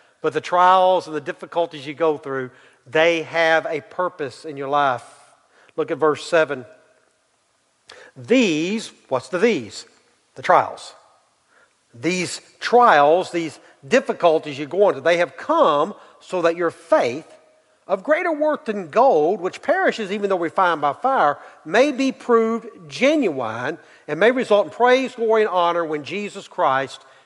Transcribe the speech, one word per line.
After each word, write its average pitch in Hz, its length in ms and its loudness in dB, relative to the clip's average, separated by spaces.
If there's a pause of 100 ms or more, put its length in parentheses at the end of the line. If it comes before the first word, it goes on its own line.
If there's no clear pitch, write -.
(220)
but 156 120 -2
the 151 80 -4
trials 185 640 4
and 156 100 -10
the 147 60 -6
difficulties 165 640 -8
you 151 80 -10
go 151 240 0
through, 135 320 -8 (380)
they 160 360 2
have 160 440 0
a 156 140 -6
purpose 165 640 -8
in 147 120 -12
your 139 120 -8
life. 139 360 0 (680)
Look 156 160 -4
at 156 60 -4
verse 147 280 0
seven. 143 400 0 (1500)
"These," 185 760 0 (180)
what's 127 200 -4
the 180 80 -6
these? 170 480 -2 (500)
The 131 60 -18
trials. - 540 0 (960)
"These 160 460 -4 (200)
trials, 180 720 4
these 165 280 -8 (260)
difficulties 156 720 0
you're 147 100 -8
going 180 260 2
through, 135 80 -10
they 170 160 2
have 170 180 -4
come 196 580 0 (280)
so 180 220 -6
that 165 120 2
your 170 160 -2
faith, 156 560 -2 (600)
of 190 160 -4
greater 339 280 0
worth 302 340 -4
than 202 220 -8
gold, 156 540 2
which 180 200 -8
perishes 285 500 -2
even 202 180 -4
though 190 100 0
refined 170 400 0
by 143 140 0
fire, 196 440 0 (280)
may 233 260 2
be 262 220 -2
proved 226 560 0 (180)
genuine 143 880 -2 (300)
and 151 120 -6
may 220 120 4
result 214 360 0
in - 40 -16
praise, 254 440 2
glory, 220 260 0
and 208 80 0
honor 170 340 0
when 151 220 -6
Jesus 180 420 -10
Christ 135 540 -2 (240)